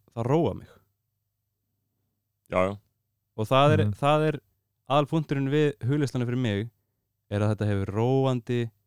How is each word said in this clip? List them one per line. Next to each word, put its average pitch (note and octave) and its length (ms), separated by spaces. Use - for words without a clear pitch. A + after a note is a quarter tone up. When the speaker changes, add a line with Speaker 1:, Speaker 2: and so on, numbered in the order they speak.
Speaker 1:
það A#2 140
róa C3+ 260
mig. E2 140
Speaker 2:
Já, F#2 80
já. G2+ 60
Speaker 1:
Og G#2+ 100
það C#3+ 240
er, G2+ 140
Speaker 3:
Mhm. G2+ 80
Speaker 1:
það D3+ 340
er D3+ 120
aðalpunkturinn D3 600
við D3 300
hugleiðsluna B2+ 460
fyrir B2 120
mig, A2+ 320
er G#2 100
að G#2+ 160
þetta G#2 100
hefur G2 280
róandi B2 760